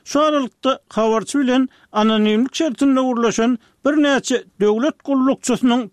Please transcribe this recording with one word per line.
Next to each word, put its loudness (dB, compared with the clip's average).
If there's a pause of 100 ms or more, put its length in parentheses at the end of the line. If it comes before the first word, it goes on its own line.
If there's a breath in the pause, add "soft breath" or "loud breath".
Şu -2
aralykda -2 (100)
habarçy -2
bilen 0 (240 soft breath)
anonimlik 0
şertinde 0
gurlaşan 0 (260 soft breath)
bir 0
näçe 0 (160)
döwlet 0
gullukçysynyň 0